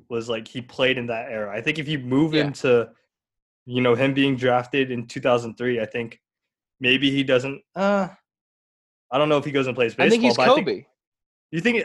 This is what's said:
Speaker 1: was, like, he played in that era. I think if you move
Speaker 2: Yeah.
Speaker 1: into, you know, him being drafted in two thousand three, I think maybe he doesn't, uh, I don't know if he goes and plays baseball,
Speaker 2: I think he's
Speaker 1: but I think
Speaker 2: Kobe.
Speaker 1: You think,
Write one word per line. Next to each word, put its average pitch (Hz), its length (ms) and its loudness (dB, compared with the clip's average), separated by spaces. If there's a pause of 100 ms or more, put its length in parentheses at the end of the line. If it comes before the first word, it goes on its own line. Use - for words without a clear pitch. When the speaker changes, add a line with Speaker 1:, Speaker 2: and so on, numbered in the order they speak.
Speaker 1:
was, 117 180 -6
like, 113 200 -6
he 131 120 -14
played 127 380 0
in 120 80 -6
that 117 240 -8
era. 107 260 -8
I 113 60 -6
think - 160 -2
if 143 100 -8
you 151 120 -4
move 135 340 0
Speaker 2:
Yeah. 151 140 0
Speaker 1:
into, 123 420 0 (800)
you 123 120 -4
know, 123 140 4
him 135 220 0
being 139 200 2
drafted 123 540 0
in 120 160 -8
two 131 140 -14
thousand 120 360 0
three, 120 240 -2
I 110 60 -4
think 117 340 -10 (600)
maybe 135 320 2
he 139 120 0
doesn't, 135 380 0 (140)
uh, 196 320 0 (1040)
I 131 80 2
don't 151 100 2
know 151 80 4
if 139 80 -2
he 151 60 -6
goes 135 160 0
and 123 80 -4
plays 117 180 0
baseball, 135 140 2
Speaker 2:
I - 20 4
think 226 140 4
he's 247 140 2
Speaker 1:
but 254 120 4
I 269 60 6
think 196 120 0
Speaker 2:
Kobe. 104 180 -4 (640)
Speaker 1:
You 160 80 -6
think, 226 260 2